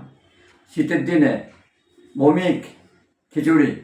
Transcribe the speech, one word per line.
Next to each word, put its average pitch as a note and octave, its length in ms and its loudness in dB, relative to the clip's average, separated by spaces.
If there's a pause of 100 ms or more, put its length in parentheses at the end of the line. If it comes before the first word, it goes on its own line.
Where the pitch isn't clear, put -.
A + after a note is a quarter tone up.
(760)
শীতের D3+ 300 -2
দিনে। C#3 380 0 (720)
ভৌমিক, D#3+ 460 2 (720)
খিচুড়ি, D3+ 380 2 (120)